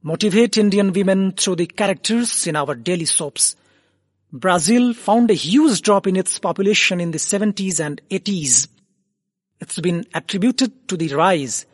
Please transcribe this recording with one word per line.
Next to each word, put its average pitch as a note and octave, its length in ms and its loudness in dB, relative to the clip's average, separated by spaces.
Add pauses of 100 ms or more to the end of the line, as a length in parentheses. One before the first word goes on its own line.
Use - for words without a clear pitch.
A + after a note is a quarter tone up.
motivate G#3 540 0
Indian G3+ 360 2
women F#3+ 400 0
through F#3 240 -4
the E3+ 100 -2
characters A3 800 -2
in D#3+ 80 -4
our C#3+ 220 -2
daily E3 300 -4
soaps. - 500 -2 (760)
Brazil F#3 640 2
found A3+ 360 2
a G3+ 40 6
huge G#3+ 480 2
drop G3 240 2
in F#3 100 0
its - 220 -2
population G3 640 0
in E3+ 100 -4
the D#3 80 -6
seventies G3 640 -2
and D3 200 -6 (100)
eighties. F3+ 580 0 (920)
It's - 200 -10
been F3 340 -2
attributed A3 720 -2
to F#3 80 -4
the D#3 180 -4
rise D#3 600 0